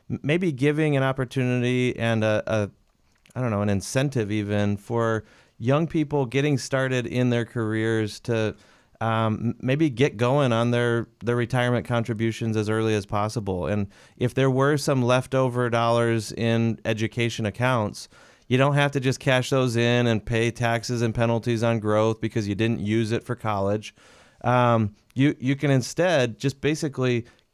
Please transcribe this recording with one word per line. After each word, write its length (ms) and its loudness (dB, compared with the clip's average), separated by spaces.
m-, 140 -6
maybe 300 0
giving 420 0
an 80 2
opportunity 960 0
and 240 0
a, 240 0
a, 240 -2
I 60 -6
don't 100 -2
know, 100 0
an 80 0
incentive 640 -2
even 460 0
for 480 -2
young 280 2
people 400 -2
getting 320 0
started 480 -2
in 240 0
their 140 2
careers 800 -2
to 340 -2
um, 300 0
m-, 260 -4
maybe 300 0
get 260 0
going 380 2
on 180 2
their, 360 0
their 120 0
retirement 500 0
contributions 680 -2
as 140 0
early 260 2
as 100 -2
possible. 640 -4
And 200 -2
if 160 0
there 160 2
were 280 2
some 260 0
leftover 680 2
dollars 640 2
in 540 0
education 600 -2
accounts, 600 -2
you 100 2
don't 180 4
have 160 2
to 80 -4
just 200 0
cash 300 0
those 260 2
in 320 2
and 180 0
pay 260 0
taxes 500 -2
and 120 0
penalties 500 0
on 160 0
growth 420 0
because 260 -2
you 80 -2
didn't 240 0
use 320 0
it 120 -2
for 120 -6
college. 580 -4
Um, 540 2
you, 240 2
you 160 0
can 160 0
instead 680 0
just 220 -4
basically 640 -2